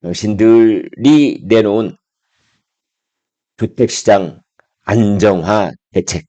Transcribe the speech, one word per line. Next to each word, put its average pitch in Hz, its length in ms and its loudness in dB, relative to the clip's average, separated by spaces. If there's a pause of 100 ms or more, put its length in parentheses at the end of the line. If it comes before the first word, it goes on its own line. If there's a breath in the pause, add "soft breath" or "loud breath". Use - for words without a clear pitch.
당신들이 110 1400 0
내놓은 107 500 0 (1600)
주택시장 101 880 0 (420)
안정화 101 840 0 (220)
대책. 87 360 -6